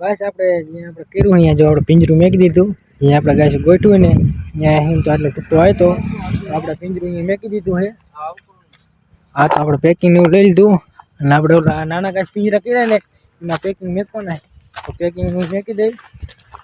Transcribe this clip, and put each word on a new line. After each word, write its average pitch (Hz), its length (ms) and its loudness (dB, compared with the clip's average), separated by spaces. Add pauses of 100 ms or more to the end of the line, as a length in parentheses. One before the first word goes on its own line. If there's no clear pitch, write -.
ગાઈસ 196 220 -6
આપણે 190 240 -6 (180)
જે 165 220 -16
આપણે 165 240 -18
કર્યું 196 260 2
અહીંયા 160 220 4
જો 151 80 4
આપણે 151 240 0
પિંજરું 165 320 4
મેકી 185 200 2
દીધું. 180 280 2 (300)
જે 143 160 2
આપણે 147 220 0
ગાઈસ 147 280 0
ગોઠવ્યું 185 340 4
ને, 180 120 4 (400)
ત્યાં 156 260 0
અહીં 156 240 -2
તો 151 80 -2
આટલો 151 200 -2
ટૂંકો 147 260 -6
આવ્યો 180 240 4
તો. 175 80 4 (680)
આપણે 160 280 -6
પિંજરું 180 260 -8
અહીંયા 175 220 -6
મેકી 202 240 -6
દીધું 180 280 -4
છે. 202 80 -4 (1400)
આ 143 140 2
તો - 100 0
આપણે 147 280 -2
પેકિંગ 175 260 2
ને 175 80 6
એવું 170 140 4
લઈ 196 140 6
લીધું. 190 260 4 (440)
અને 143 160 0
આપણે 156 260 2
ઓલા 156 240 -2
નાના 180 320 -6
ગાઈસ 190 180 -6
પિંજરા 208 300 -2
કર્યા 240 280 -2
ને, 208 60 2 (420)
એમાં 170 220 -4
પેકિંગ 190 360 -8
મેકવાના 180 440 -10
છે. - 60 -20 (360)
તો - 140 -12
પેકિંગ 175 360 -6
હું 180 160 -4
મેકી 202 300 -8
દઈ. 220 120 -2 (720)